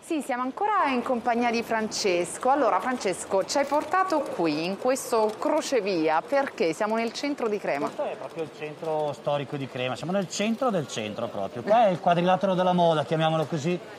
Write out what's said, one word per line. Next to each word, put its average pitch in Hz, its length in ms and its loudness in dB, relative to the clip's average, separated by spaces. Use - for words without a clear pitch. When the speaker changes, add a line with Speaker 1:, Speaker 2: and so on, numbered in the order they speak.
Speaker 1:
Sì, 311 220 -4
siamo 247 180 -4
ancora 359 460 0
in 254 160 0
compagnia 240 480 0
di 233 120 0
Francesco. 208 840 0
Allora, 240 320 4
Francesco, 247 640 -2
ci 285 140 -2
hai 277 80 2
portato 320 540 2
qui, 160 440 0
in 190 140 -4
questo 233 600 0
crocevia, 196 840 2
perché 269 500 0
siamo 214 240 0
nel 226 160 -2
centro 285 340 -2
di 208 120 0
Crema. 147 320 -2
Speaker 2:
Questo - 140 -6
è 190 120 -6
proprio 156 280 -8
il 147 120 -12
centro 151 560 -4
storico 143 460 -2
di 135 100 -6
Crema, 127 280 -4
siamo 156 160 -6
nel 196 140 0
centro 226 440 0
del 165 180 -2
centro 110 380 -6
proprio. 104 360 -6
Qua 214 260 6
è - 20 4
il 175 100 0
quadrilatero 185 540 4
della 180 180 2
moda, 165 320 4
chiamiamolo 160 400 2
così, 165 340 -2